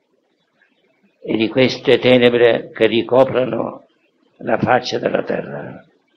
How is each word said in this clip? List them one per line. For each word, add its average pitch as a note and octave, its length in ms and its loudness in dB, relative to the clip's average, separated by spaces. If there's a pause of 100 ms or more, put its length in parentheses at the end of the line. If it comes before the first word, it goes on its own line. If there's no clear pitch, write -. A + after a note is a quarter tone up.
(1200)
e - 140 -4
di A2 120 0
queste B2+ 500 2
tenebre A#2+ 720 2
che A2+ 160 0
ricoprono A#2 1000 0 (540)
la A#2 180 -4
faccia A#2+ 420 0
della G2 240 -4
terra. - 640 -10 (300)